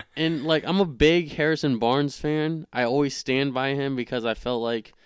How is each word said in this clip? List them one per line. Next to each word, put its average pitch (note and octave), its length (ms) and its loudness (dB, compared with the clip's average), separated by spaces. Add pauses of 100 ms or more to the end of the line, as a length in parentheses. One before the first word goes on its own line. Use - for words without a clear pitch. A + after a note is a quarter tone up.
(160)
and, D#3+ 280 -2
like, D#3 220 2
I'm F3+ 140 2
a G3 60 4
big D#3 460 4
Harrison D3+ 460 0
Barnes C3 380 2
fan. D#3 560 -2
I B2 120 0
always C3+ 300 2
stand C3+ 380 -2
by C3 220 -2
him C#3 200 -2
because B2 300 -4
I A2+ 80 0
felt A#2+ 300 -4
like A#2 320 -4 (120)